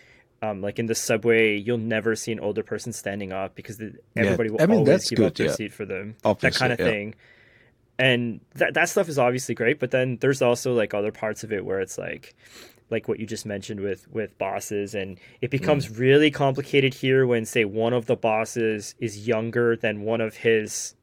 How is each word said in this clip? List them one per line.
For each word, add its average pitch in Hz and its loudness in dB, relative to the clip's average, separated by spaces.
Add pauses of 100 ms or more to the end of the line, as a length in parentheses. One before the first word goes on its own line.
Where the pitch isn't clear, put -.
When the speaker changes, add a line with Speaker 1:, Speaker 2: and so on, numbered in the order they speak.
(420)
Speaker 1:
um, 104 -4
like, 101 -4
in 117 -2
the 113 0
subway, 113 4
you'll 113 -2
never 110 0
see - -6
an 107 -6
older 104 -4
person 107 -8
standing 101 -8
up 95 -6
because - -14
the, 110 -10 (220)
Speaker 2:
Yeah, 113 2
Speaker 1:
everybody 101 2
will 107 0
Speaker 2:
I 160 4
mean, 214 6
Speaker 1:
always 147 4
Speaker 2:
that's 180 4
Speaker 1:
give 117 0
up 92 6
Speaker 2:
good, - -12
Speaker 1:
their 104 0
Speaker 2:
yeah. 71 0
Speaker 1:
seat 104 -6
for 107 -10
them. 98 -8
Speaker 2:
Obviously, 113 2
Speaker 1:
That - -2
kind 127 2
of 117 -4
Speaker 2:
yeah. - 2
Speaker 1:
thing. 107 -2 (840)
And 120 2 (160)
that, 151 0
that 165 2
stuff 190 0
is 139 -2
obviously 123 2
great, 120 2
but 123 -4
then 127 0
there's 135 2
also, 123 2
like, 110 0
other 104 -2
parts 107 -8
of 110 -8
it 98 -4
where 95 -4
it's - -8
like, - -10 (560)
like 113 -4
what 107 -2
you 110 -8
just 107 -10
mentioned 101 -8
with, 98 -6
with 107 -8
bosses, 101 -6
and 95 -8 (240)
it 123 -4
becomes 139 0
Speaker 2:
Mm. 110 -14
Speaker 1:
really 139 6
complicated 139 0
here 131 2
when, 120 2
say, 117 0
one 110 0
of 117 -2
the 120 2
bosses 110 -2
is 104 -8
younger 117 2
than 107 -2
one 113 -2
of 110 -6
his 110 0